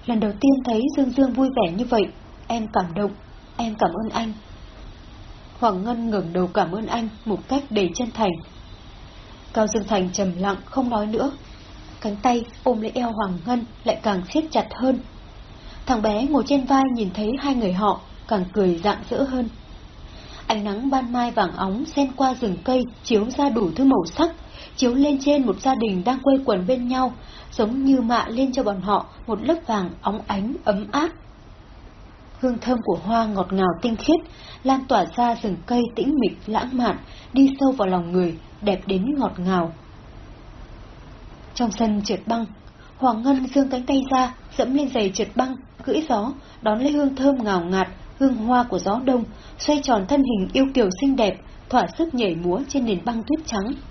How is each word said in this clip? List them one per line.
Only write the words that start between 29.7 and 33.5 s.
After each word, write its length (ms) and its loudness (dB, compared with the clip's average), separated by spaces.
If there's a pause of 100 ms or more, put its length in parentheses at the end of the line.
óng 260 -2
ánh 260 -2 (120)
ấm 260 0
áp. 180 0 (1300)
Hương 180 0
thơm 260 0
của 200 0
hoa 220 2
ngọt 280 -2